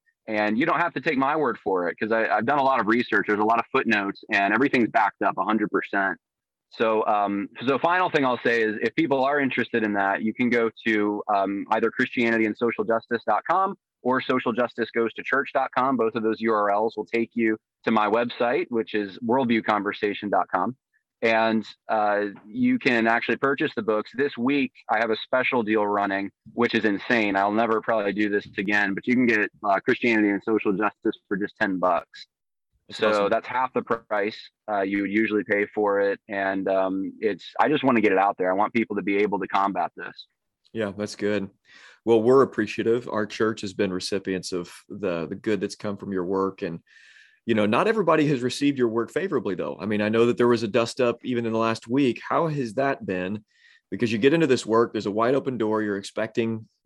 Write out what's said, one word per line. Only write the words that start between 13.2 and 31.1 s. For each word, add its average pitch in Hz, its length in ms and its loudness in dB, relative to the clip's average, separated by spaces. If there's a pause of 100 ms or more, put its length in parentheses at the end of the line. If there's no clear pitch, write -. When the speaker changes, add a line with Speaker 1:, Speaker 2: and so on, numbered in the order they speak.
Speaker 1:
dot 104 220 0
com 190 260 2 (260)
or 127 200 0
social 127 320 0
justice 117 380 -2
goes 117 240 0
to - 80 -12
church 135 300 -2
dot 135 240 -2
com. 120 200 2
Both 113 180 0
of 113 80 -4
those 110 160 0
U 113 140 0
R 104 160 2
Ls 107 260 0
will 107 100 -6
take 117 280 -2
you 110 240 0 (260)
to 123 80 0
my 107 160 4
website, 120 640 0
which 110 240 -4
is 101 260 -4
worldview 117 460 2
conversation 104 640 0
dot 92 240 2
com. 95 240 -2 (440)
And, 113 440 2 (220)
uh, 104 380 0 (200)
you 123 320 0
can 117 300 2
actually 117 300 2
purchase 139 400 0
the 117 40 -4
books. 104 320 -2
This 139 240 -2
week, 131 360 0 (160)
I 113 80 2
have 113 120 0
a 110 60 0
special 127 480 0
deal 104 240 2
running, 98 420 0 (220)
which 120 240 0
is 107 80 2
insane. 104 540 2
I'll 101 160 2
never 110 260 2
probably 104 320 -2
do 104 160 0
this 101 180 -2 (120)
again, 101 360 0
but 95 140 -8
you 127 60 2
can 127 120 2
get, 214 240 2 (140)
uh, 98 160 2
Christianity 113 520 2
and 98 120 -2
Social 107 300 0
Justice 104 420 -2 (140)